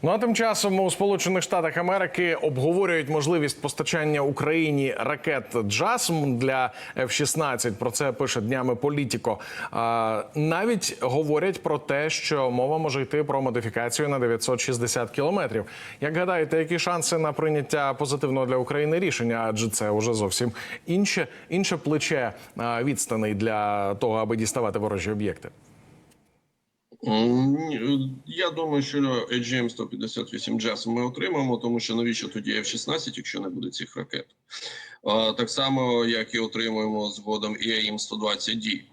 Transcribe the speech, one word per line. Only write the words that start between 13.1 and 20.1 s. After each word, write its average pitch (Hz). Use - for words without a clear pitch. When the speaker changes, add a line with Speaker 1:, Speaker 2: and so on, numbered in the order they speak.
Speaker 1:
про 143
модифікацію 120
на 139
дев'ятсот 117
шістдесят 120
кілометрів. 143
Як 156
гадаєте, 165
які 165
шанси 170
на 151
прийняття 147
позитивного 135
для 127
України 147
рішення? 120
Адже 110
це 107
уже 107